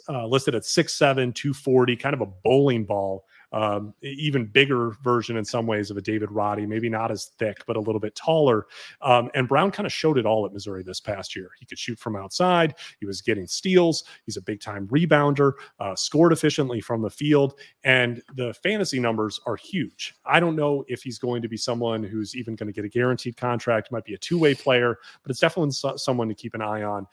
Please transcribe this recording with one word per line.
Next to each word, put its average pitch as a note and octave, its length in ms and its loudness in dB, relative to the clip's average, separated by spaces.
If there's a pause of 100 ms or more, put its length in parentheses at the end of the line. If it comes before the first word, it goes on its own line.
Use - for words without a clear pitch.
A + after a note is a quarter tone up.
uh, B2 200 -6
listed C3 260 2
at G#2+ 120 -4
six - 280 0
seven, C3 400 2
two C#3+ 180 -4
forty, B2+ 440 2
kind C#3 180 -4
of B2+ 80 -2
a G2+ 60 -4
bowling A#2+ 580 2
ball. G2 400 -4 (280)
Um, G#2 480 -2
e-, C#3 160 -10
even C#3 280 0
bigger B2 460 2 (120)
version A#2+ 320 0
in A2 80 -2
some A2+ 240 -4
ways G#2+ 240 -2
of G2+ 60 -8
a G2 40 -4
David G#2+ 300 -2
Roddy, G#2 340 -2
maybe A2+ 240 -4
not A2+ 220 -2
as - 260 -8
thick, G#2+ 280 -2
but A2+ 100 -4
a A2 60 -2
little G#2+ 180 -2
bit G#2+ 160 -6
taller. C#3+ 520 2 (340)
Um, B2 320 4
and C3 140 0
Brown D#3+ 240 4
kinda G3 180 -4
showed D#3 280 0
it A2 80 2
all G#2+ 200 2
at G2 80 -8
Missouri G2 300 -10
this F#2 180 -12
past G2 340 -8
year. F#2 140 -12 (100)
He A#2+ 60 -20
could - 140 -16
shoot A#2 200 -8
from A2 160 -6
outside. E3 600 2 (240)
He G2+ 80 -10
was F#2+ 120 -6
getting G#2 280 -2
steals. F3 580 2 (200)
He's G#2+ 120 -8
a F#2+ 40 -10
big-time G2+ 460 -8
rebounder, C#3+ 640 4 (260)
uh, G2 160 -6
scored E3 360 4
efficiently C#3 500 0
from A#2 200 -4
the G#2 80 -2
field. C#3 500 2 (240)
And B2 380 2 (140)
the A#2+ 180 -4
fantasy F#3+ 460 -2
numbers A2 460 -2
are A2 120 -4
huge. - 560 -8 (100)
I C#3+ 160 2
don't E3 160 2
know D3 320 0
if B2 140 -8
he's A#2+ 180 -12
going A#2+ 220 -2
to A2+ 80 -6
be A2+ 80 -6
someone A#2 460 -2
who's G#2+ 320 -6
even A#2 200 -8
gonna G#2+ 160 -6
get G#2 140 -8
a G2+ 60 -10
guaranteed B2 440 0
contract, A#2+ 560 -2
might A2+ 140 -6
be G#2 80 -12
a F#2+ 40 -8
two-way D#3+ 360 2
player, B2 440 2 (260)
but C#3 60 -6
it's B2+ 100 -6
definitely D#3+ 320 2
so-, C#3 260 -4
someone A#2+ 320 -2
to G#2 60 -6
keep - 180 -12
an A2 80 -8
eye G#2+ 220 -4
on G#2 300 -6